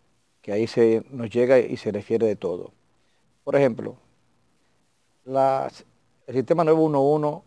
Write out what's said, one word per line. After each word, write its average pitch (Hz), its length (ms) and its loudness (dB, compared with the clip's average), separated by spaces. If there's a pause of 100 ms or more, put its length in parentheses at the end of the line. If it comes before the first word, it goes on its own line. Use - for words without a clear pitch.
(420)
que 104 120 -14
ahí 113 140 -2
se 113 420 2
nos 120 200 -10
llega 123 300 2
y - 180 -2
se - 140 -6
refiere 113 360 -2
de 104 80 -2
todo. 90 360 -8 (720)
Por 143 120 -2
ejemplo, 113 400 0 (1300)
las, 135 580 -2 (440)
el 117 80 -12
sistema 160 280 0
nueve 160 160 4
uno 151 220 2
uno 151 460 0